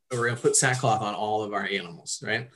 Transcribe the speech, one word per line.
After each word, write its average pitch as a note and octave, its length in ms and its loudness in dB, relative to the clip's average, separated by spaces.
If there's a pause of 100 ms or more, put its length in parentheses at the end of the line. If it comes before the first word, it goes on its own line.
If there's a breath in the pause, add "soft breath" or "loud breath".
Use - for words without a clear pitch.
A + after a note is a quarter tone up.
(100)
we're A#2+ 180 0
gonna A#2+ 120 -2
put C#3+ 160 4
sackcloth B2 440 4
on G#2 140 -2
all G#2+ 280 -2
of G#2 120 -6
our F#2+ 120 -2
animals," F2+ 600 -6
right? A#2 300 -4